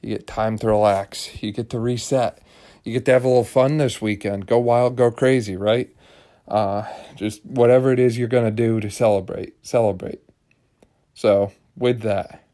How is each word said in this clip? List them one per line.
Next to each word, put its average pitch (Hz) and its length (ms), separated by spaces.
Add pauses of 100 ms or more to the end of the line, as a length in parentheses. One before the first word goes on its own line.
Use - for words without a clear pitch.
You 110 140
get 101 100
time 110 340
to 117 80
relax. 104 760
You 110 80
get 117 200
to 123 80
reset. 120 600 (440)
You 113 80
get 127 120
to 131 60
have 127 140
a - 20
little 123 160
fun 131 340
this 135 240
weekend. 101 460
Go 117 100
wild, 120 380
go 120 160
crazy, 117 460
right? 107 360 (540)
Uh, 104 360 (320)
just - 300
whatever 127 460
it 127 80
is 123 180
you're 120 120
gonna 117 220
do 113 280
to 107 100
celebrate, 101 720
celebrate. 101 600 (920)
So, 101 380 (240)
with 123 260
that 101 420 (100)